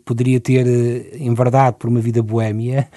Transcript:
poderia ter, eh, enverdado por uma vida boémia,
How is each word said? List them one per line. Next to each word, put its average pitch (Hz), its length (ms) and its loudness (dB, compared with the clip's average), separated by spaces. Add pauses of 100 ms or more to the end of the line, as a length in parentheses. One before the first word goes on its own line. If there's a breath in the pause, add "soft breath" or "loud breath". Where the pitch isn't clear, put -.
poderia 123 340 0
ter, 127 280 2
eh, 120 500 -2
enverdado 123 600 2
por - 120 -6
uma 120 100 0
vida 117 220 0
boémia, 113 760 -2